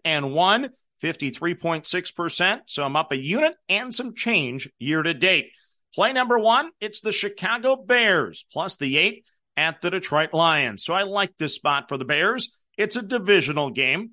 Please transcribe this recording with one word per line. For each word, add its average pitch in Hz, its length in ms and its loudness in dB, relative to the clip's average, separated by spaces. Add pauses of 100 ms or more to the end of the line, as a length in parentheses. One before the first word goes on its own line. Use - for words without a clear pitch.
and 147 280 0
one, 202 380 2 (300)
fifty-three 160 540 -4
point 165 320 -4
six 180 260 -4
percent. 175 540 -2
So 143 180 -4
I'm 139 100 -2
up 156 160 0
a 147 60 -2
unit 233 380 0 (140)
and 220 240 -2
some 247 220 -6
change 143 640 -4
year 151 240 0
to 165 100 0
date. 156 380 2 (420)
Play 220 200 2
number 247 260 2
one, 240 320 2 (100)
it's 214 200 -8
the 214 100 -4
Chicago 214 640 -2
Bears 202 760 0
plus 170 240 -4
the 139 220 0
eight 185 260 0 (320)
at 160 240 -2
the 175 100 -2
Detroit 160 440 0
Lions. 151 500 2
So 165 100 -2
I 190 80 0
like 196 340 -2
this 151 180 -4
spot 143 340 -2
for 143 80 -4
the 135 80 -6
Bears. 175 580 0 (140)
It's 208 180 -2
a 247 80 -4
divisional 180 680 2
game. 135 420 0